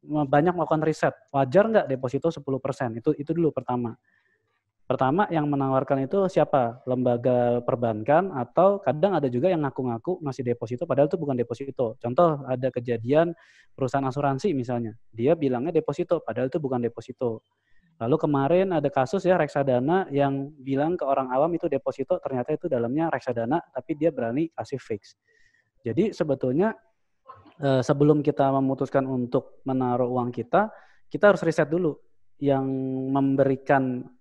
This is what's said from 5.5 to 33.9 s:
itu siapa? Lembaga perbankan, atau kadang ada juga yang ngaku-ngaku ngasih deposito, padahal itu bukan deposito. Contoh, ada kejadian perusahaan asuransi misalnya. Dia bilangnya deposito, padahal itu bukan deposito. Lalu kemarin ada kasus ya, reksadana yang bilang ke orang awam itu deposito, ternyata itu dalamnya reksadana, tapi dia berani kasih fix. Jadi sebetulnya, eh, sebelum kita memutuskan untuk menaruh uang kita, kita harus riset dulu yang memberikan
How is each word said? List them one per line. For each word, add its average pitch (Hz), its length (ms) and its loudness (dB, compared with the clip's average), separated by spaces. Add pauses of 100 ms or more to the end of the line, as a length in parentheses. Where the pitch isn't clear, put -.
itu 190 240 0
siapa? 131 560 0
Lembaga 123 800 2
perbankan, 120 720 2
atau 185 480 2
kadang 165 320 0
ada 139 160 0
juga 123 160 2
yang 165 160 0
ngaku-ngaku 131 560 -4
ngasih 139 240 -8
deposito, 120 400 -4
padahal 139 240 4
itu 196 80 -2
bukan 143 240 -2
deposito. 120 560 -4
Contoh, 139 480 2
ada 127 240 -4
kejadian 123 640 0 (400)
perusahaan 135 320 -2
asuransi 139 480 -2
misalnya. 120 400 -4 (160)
Dia 117 320 0
bilangnya 135 320 -2
deposito, 160 480 -2
padahal 123 320 -6
itu 170 80 -2
bukan 123 240 -2
deposito. 117 640 -6 (460)
Lalu 127 240 0
kemarin 160 560 2
ada 143 160 0
kasus 139 320 0
ya, 180 160 4
reksadana 143 720 0
yang 139 480 0
bilang 139 400 -2
ke 151 80 -4
orang 135 240 0
awam 147 240 2
itu 165 160 -4
deposito, 175 480 -4
ternyata 131 320 -4
itu 156 160 -4
dalamnya 131 400 -2
reksadana, 127 640 -4
tapi 143 240 -8
dia 156 160 0
berani 131 400 -4
kasih 123 320 -10
fix. - 320 -10 (720)
Jadi 139 240 0
sebetulnya, 151 640 -2 (880)
eh, 135 240 2
sebelum 147 320 4
kita 139 320 0
memutuskan 135 560 0
untuk 123 560 -4
menaruh 127 480 -2
uang 123 240 -2
kita, 202 400 0 (320)
kita 208 240 6
harus 185 160 2
riset 156 240 0
dulu 165 240 0 (480)
yang 135 240 2 (480)
memberikan 135 880 2 (180)